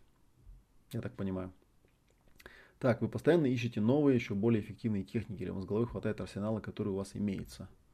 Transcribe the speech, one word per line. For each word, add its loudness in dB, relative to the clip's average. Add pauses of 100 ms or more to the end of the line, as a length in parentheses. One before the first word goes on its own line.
(920)
Я -4
так -8
понимаю. -4 (1300)
Так, 2
вы 2
постоянно 4
ищете 0
новые, 6
ещё -2
более 2
эффективные -2
техники, -6
или -4
вам -6
с -6
головой 0
хватает -4
арсенала, -4
который -6
у -2
вас -6
имеется? -4 (260)